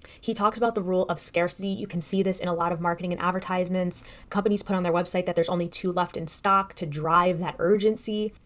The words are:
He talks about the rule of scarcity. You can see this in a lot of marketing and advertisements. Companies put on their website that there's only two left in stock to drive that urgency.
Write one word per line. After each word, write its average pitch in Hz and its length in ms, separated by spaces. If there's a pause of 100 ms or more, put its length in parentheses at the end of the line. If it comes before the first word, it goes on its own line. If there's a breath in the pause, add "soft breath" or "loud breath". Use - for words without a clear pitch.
(200 loud breath)
He 226 140
talks 214 240
about 226 160
the 208 80
rule 185 260
of 170 100
scarcity. 180 500
You 202 180
can 175 140
see 190 220
this 190 160
in - 80
a 175 80
lot 170 160
of 165 100
marketing 175 320
and 170 80
advertisements. 180 840 (240 loud breath)
Companies 208 340
put 190 140
on 180 60
their 175 100
website 175 340
that 175 80
there's 165 140
only 175 180
two 180 240
left 175 260
in 165 120
stock 196 460
to 175 120
drive 165 520
that 170 200
urgency. 214 760 (140)